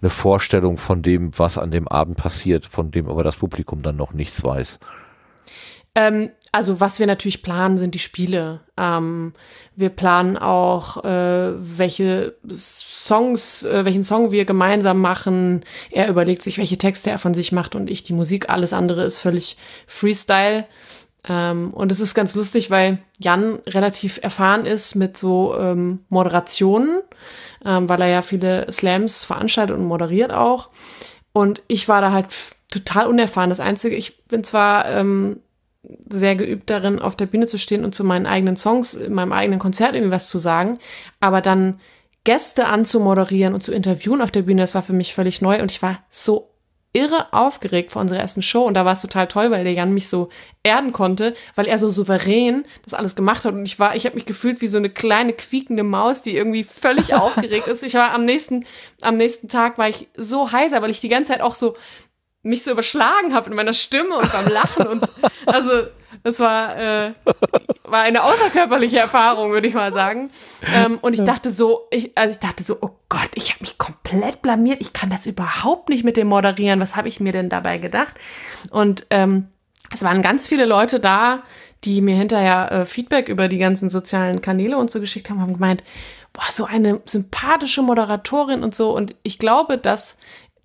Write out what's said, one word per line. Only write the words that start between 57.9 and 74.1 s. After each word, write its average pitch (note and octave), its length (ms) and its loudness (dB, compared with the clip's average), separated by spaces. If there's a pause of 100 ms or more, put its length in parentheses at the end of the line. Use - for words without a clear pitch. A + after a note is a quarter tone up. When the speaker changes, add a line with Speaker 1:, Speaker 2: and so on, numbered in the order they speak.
Speaker 2:
war A#3+ 180 4
am A#3 140 0
nächsten, B3 400 -2 (340)
am A3+ 160 0
nächsten A#3 320 0
Tag A#3 300 0
war A3 100 2
ich G#3+ 280 -8
so A#3 360 -2
heiser, C4+ 300 2
weil A3 80 -2
ich G#3+ 100 -6
die A#3+ 80 -6
ganze B3+ 240 0
Zeit B3+ 80 -2
auch A#3 140 0
so A#3 200 -2 (680)
mich A#3+ 200 -2
so C#4+ 80 -6
überschlagen C#4 640 0
hab A#3 120 0
in G#3+ 80 -10
meiner G#3+ 180 0
Stimme D#4+ 440 -2
und A3+ 160 0
beim G3 160 0
Lachen A3 380 0
und A3 260 -4 (160)
Speaker 1:
<laughs> - 180 -4
Speaker 2:
also B3 360 2 (400)
es A#3 180 -2
war, A3 380 0
äh, G#3+ 340 -2 (720)
war A3 180 2
eine A#3 220 4
außerkörperliche C#4 760 2
Erfahrung, A3+ 540 4
würde G#3+ 160 2
ich A#3+ 60 -2
mal G3+ 180 0
sagen. A3 380 -2 (420)
Ähm, A3+ 280 4
und B3 120 0
ich A3+ 80 0
Speaker 3:
Ja. G3 60 2
Speaker 2:
dachte B3 240 0
so, A3+ 400 2
ich, A#3+ 260 -4
also A3 160 2
ich G#3 60 -12
dachte F#3 240 -6
so, - 180 -6
„Oh - 100 -6 (180)
Gott, - 260 -4
ich - 180 -4
hab - 80 -8
mich - 180 -12
komplett - 640 -4